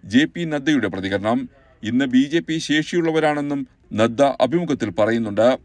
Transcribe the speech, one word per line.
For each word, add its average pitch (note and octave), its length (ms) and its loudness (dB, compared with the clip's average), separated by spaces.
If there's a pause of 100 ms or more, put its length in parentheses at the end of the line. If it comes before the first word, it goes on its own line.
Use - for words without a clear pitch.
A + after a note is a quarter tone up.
(140)
ജെ C#3 180 6
പി F3 180 -6
നദ്ദയുടെ C#3 440 0
പ്രതികരണം. G2 440 -2 (440)
ഇന്ന് A#2+ 320 0
ബി C3 180 6
ജെ E3 160 0
പി D#3+ 80 -2 (100)
ശേഷിയുള്ളവരാണെന്നും D3+ 960 0 (380)
നദ്ദ A#2 220 2 (220)
അഭിമുഖത്തിൽ C#3 540 -2
പറയുന്നുണ്ട്. A2 500 2 (160)